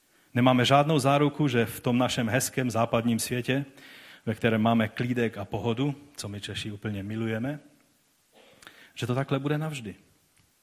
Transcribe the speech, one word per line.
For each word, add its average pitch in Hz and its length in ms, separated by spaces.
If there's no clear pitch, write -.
Nemáme 123 320
žádnou 143 340
záruku, 143 480
že 120 180
v - 140
tom 123 180
našem 120 320
hezkém 127 420
západním 113 480
světě, 127 460
ve 110 100
kterém 113 260
máme 113 260
klídek 120 500
a 101 80
pohodu, 117 500
co - 140
my 101 120
Češi 107 300
úplně 104 320
milujeme, 113 560
že 120 120
to 123 80
takhle 135 240
bude 143 180
navždy. 143 380